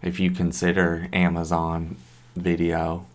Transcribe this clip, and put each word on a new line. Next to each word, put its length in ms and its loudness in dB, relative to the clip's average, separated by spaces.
if 180 -4
you 100 4
consider 800 0
Amazon 840 0
Video. 800 0